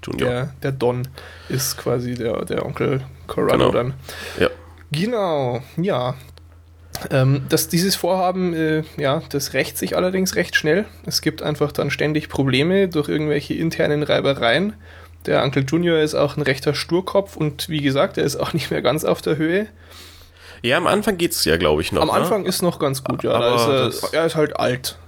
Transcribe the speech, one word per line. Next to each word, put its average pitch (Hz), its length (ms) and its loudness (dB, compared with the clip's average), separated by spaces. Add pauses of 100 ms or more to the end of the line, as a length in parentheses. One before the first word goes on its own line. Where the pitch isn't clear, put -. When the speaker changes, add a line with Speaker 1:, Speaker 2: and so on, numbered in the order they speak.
Speaker 1:
Junior. 127 240 -2
Speaker 2:
Der, 123 240 -4 (100)
der 139 100 -2
Don 123 340 0 (400)
ist - 300 -4
quasi 123 380 -2
der, 113 280 -2
der - 220 -4
Onkel 131 380 -2 (240)
Corrado - 300 0
Speaker 1:
Genau. 131 140 4
Speaker 2:
dann. 123 220 0 (440)
Speaker 1:
Ja. - 120 2 (420)
Speaker 2:
Genau, 156 680 0 (160)
ja. 139 380 0 (960)
Ähm, 135 400 4
das, 156 200 2
dieses 185 260 2
Vorhaben, 180 580 0
äh, 156 300 0 (140)
ja, 139 320 0
das - 240 -4
rächt - 240 -2
sich - 180 -2
allerdings 185 400 0
recht - 200 -2
schnell. 175 300 2 (200)
Es - 160 -2
gibt 151 200 -2
einfach 147 300 0
dann 147 180 -2
ständig 151 400 0
Probleme 151 600 2
durch 160 180 0
irgendwelche 151 480 0
internen 151 480 0
Reibereien. 139 720 2 (520)
Der 147 180 2
Uncle 139 200 2
Junior 165 360 2
ist 151 140 2
auch 143 240 2
ein 147 60 -2
rechter 135 320 0
Sturkopf 190 640 0
und 151 320 -4
wie 156 120 -2
gesagt, 139 380 2
er 160 60 2
ist 135 100 -2
auch - 180 -2
nicht 151 160 -2
mehr 160 140 -2
ganz 143 220 2
auf - 160 2
der 160 160 0
Höhe. 175 300 0 (960)
Speaker 1:
Ja, 127 160 2
am 175 80 2
Anfang 202 320 2
geht's - 280 0
ja, 78 120 4
glaub 76 220 4
ich, - 120 -2
noch, 87 120 2
Speaker 2:
Am - 60 2
Speaker 1:
ne? - 40 2
Speaker 2:
Anfang 180 320 2
ist 185 160 -2
noch 175 160 0
ganz 135 260 -2
gut, - 200 -4
ja. 120 80 0
Da 113 60 2
Speaker 1:
Aber 120 180 4
Speaker 2:
ist 117 120 4
er, 135 180 4
Speaker 1:
das - 280 -4
Speaker 2:
er 160 120 2
ist 160 100 0
halt 151 240 0
alt. - 380 -2 (100)